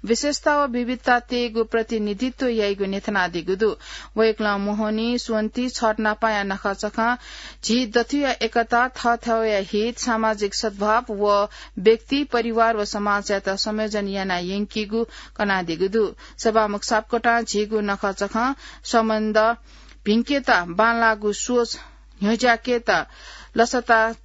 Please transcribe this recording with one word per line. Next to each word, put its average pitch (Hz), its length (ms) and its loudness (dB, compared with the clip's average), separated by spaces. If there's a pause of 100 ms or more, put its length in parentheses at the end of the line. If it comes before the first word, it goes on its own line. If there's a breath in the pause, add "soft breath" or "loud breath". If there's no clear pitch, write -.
विशेषता 285 520 0
व 285 100 2
विविधता 240 580 -2
तेगु 233 400 -2
प्रतिनिधित्व 226 800 -2
याइगु 202 380 0
नेथना 196 420 -2
दिगुदु। 190 440 0 (460 loud breath)
वेक्ला 214 400 2
मोहनी 214 640 -2
सोन्ती 220 500 -2
छट 220 300 0
नापाया 214 440 0
नखा 196 300 -4
चखा 214 340 -2 (540 loud breath)
झी 247 260 2
दथुया 254 540 0
एकता 233 480 2
थ 233 340 0
थवया 220 420 0
हित 220 340 -2
सामाजिक 220 560 -2
सद्भाव 214 600 0
व 202 320 2 (320 loud breath)
व्यक्ति 226 480 2
परिवार 226 500 2
व 208 80 0
समाज 202 460 -2
याता 196 260 -2
संयोजन 214 520 -4
याना 190 360 -4
यङ्कीगु 208 600 -2 (320 loud breath)
कना 196 260 0
दिगुदु। 190 440 0 (300 loud breath)
सभामुख 214 460 0
सापकोटा 233 580 0
झीगु 214 400 -2
नखा 202 320 -2
चखा 226 420 -2 (300 loud breath)
सम्बन्ध 220 520 2 (680 loud breath)
भिङ्केता 233 600 2 (100)
बालागु 220 640 2
सोच 240 400 0 (420 loud breath)
ह्योज्याकेता 233 720 2 (640 loud breath)
लसता 233 400 4 (280)